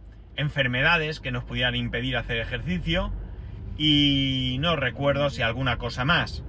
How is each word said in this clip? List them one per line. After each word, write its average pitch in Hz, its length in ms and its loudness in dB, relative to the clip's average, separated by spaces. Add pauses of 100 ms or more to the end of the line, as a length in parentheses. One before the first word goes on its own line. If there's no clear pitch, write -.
(360)
enfermedades 147 840 0
que 131 120 -6
nos 123 120 -4
pudieran 123 320 -2
impedir 120 420 -2
hacer 117 200 -2
ejercicio 160 720 -2 (680)
y 139 840 4
no 170 140 2
recuerdo 139 540 2
si 127 140 -2
alguna 117 340 0
cosa 120 280 -4
más. 143 440 2